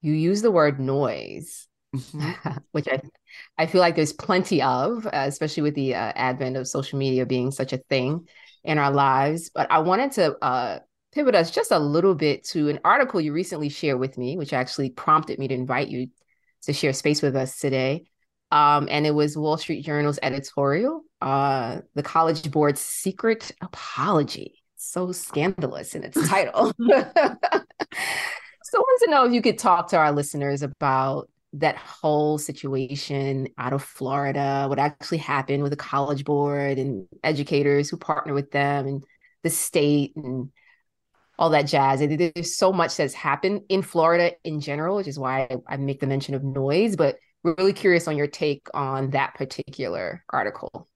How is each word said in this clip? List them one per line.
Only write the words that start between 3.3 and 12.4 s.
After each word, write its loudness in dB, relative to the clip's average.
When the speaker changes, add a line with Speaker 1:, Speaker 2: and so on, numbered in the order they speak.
Speaker 1:
I 2
feel 4
like 4
there's 2
plenty 0
of, 0
uh, -4
especially -4
with 0
the, -2
uh, -4
advent -2
of -6
social -4
media 0
being 0
such -6
a -4
thing -2
in 0
our 2
lives. 2
But -2
I 6
wanted 2
to, 2
uh, -2
pivot 2
us 6
just 0
a 4
little 4
bit 0